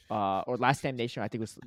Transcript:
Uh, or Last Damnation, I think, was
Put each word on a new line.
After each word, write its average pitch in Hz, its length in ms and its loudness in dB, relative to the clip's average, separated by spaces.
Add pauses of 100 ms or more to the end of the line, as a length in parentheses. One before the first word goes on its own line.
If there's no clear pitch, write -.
Uh, 98 380 2
or 123 100 0
Last 123 240 4
Damnation, 120 400 -4
I 104 60 -2
think, 113 140 -4
was - 260 -8